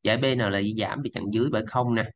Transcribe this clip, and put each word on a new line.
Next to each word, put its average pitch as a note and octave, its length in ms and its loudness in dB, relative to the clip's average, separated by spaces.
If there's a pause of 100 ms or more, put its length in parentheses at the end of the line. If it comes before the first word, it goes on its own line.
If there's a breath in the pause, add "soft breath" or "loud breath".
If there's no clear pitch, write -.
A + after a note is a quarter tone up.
giải A2 140 2
B C3 80 0 (120)
N - 20 0
là G2+ 200 2
giải G#2 200 0
giảm G2+ 240 -4
bị A#2+ 80 -4
chặn F#2 220 -6
dưới A#2 200 2
bởi G#2+ 140 0
không A#2+ 280 0
nè. A2 220 0